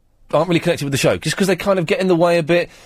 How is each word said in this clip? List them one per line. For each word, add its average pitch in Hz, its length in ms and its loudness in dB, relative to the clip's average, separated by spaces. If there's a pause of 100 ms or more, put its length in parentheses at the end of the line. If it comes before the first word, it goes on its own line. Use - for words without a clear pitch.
(320)
aren't 156 160 0
really 170 120 0
connected 147 240 -2
with 143 80 -6
the 131 60 -2
show, 120 180 2
just 151 200 -6
'cause 185 120 0
they 190 80 2
kind 196 240 -2
of 165 60 -4
get 185 140 0
in 190 60 0
the 185 80 4
way 170 240 2
a 170 60 0
bit, 170 240 0 (180)